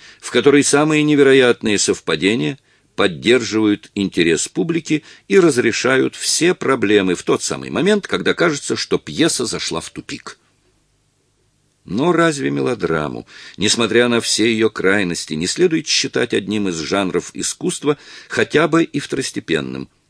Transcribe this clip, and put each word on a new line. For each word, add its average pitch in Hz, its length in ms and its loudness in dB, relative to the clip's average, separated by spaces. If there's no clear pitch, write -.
в - 120 -16
которой 139 340 4
самые 151 380 2
невероятные 131 760 4
совпадения 104 800 -2
поддерживают 104 1000 0
интерес 87 540 0
публики 165 560 -4
и 196 100 4
разрешают 123 760 2
все - 380 0
проблемы 104 600 2
в - 60 -14
тот - 200 0
самый 67 260 -8
момент, 180 380 0
когда - 260 -2
кажется, 151 440 -2
что - 200 -4
пьеса 120 480 -2
зашла 80 380 -6
в - 80 -16
тупик. - 480 -16
Но 139 280 0
разве 156 380 0
мелодраму, 82 760 -4
несмотря 110 500 2
на 117 140 0
все 110 280 0
её 110 200 2
крайности, 90 640 -2
не 80 120 -2
следует 160 400 0
считать 127 460 -2
одним 104 360 -2
из 85 80 -4
жанров 87 580 -4
искусства, - 640 -4
хотя 147 400 0
бы 160 160 2
и - 160 -6
второстепенным? 76 880 -6